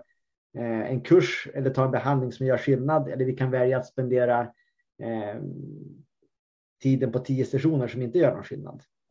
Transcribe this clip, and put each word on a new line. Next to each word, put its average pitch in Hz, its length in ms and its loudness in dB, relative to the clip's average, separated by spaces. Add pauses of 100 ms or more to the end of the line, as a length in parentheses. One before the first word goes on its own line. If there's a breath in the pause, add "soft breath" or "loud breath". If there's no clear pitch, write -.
(580 soft breath)
eh, 117 320 -4
en 127 100 -2
kurs - 540 4
eller 135 160 0
ta 135 140 2
en 131 60 2
behandling 127 420 0
som 135 140 -4
gör 123 120 4
skillnad, 139 500 2
eller 127 160 -2
vi 127 120 -2
kan 131 140 0
välja 127 280 2
att 127 80 -6
spendera, 123 540 0 (640)
eh, 110 400 -6 (1400)
tiden 131 300 2
på 131 60 0
tio 131 260 -2
sessioner 135 440 0
som 127 140 -6
inte 120 160 0
gör 147 160 4
någon 98 100 -12
skillnad. - 380 -14 (280)